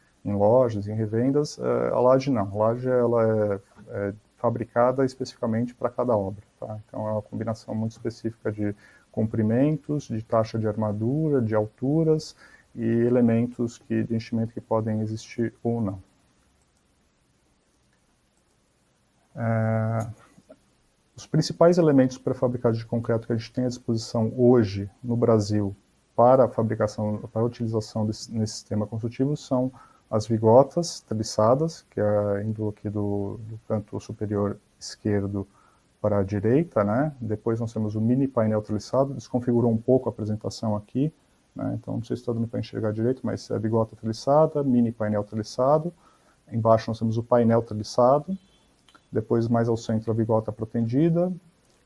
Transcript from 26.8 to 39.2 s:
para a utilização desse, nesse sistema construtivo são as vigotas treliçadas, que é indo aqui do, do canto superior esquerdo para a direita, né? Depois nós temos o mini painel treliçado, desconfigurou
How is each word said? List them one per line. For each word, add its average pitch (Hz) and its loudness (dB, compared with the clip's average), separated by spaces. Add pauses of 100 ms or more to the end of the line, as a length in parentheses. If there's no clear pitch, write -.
para 113 -2
a 120 2
utilização 113 -4
desse, - -6
nesse 110 -2
sistema 107 -4
construtivo 117 -2
são 127 -2 (360)
as 110 0
vigotas 117 4
treliçadas, 117 0
que - -6
é 104 0
indo 107 -4
aqui 107 -10
do, 101 -4
do 113 -14
canto 107 -6
superior 101 -4 (220)
esquerdo 101 -2 (560)
para 104 0
a 98 2
direita, 107 0
né? 131 0
Depois 113 -4
nós 113 -6
temos 107 -4
o 110 -4
mini 127 2
painel 107 0
treliçado, 127 -2
desconfigurou 120 0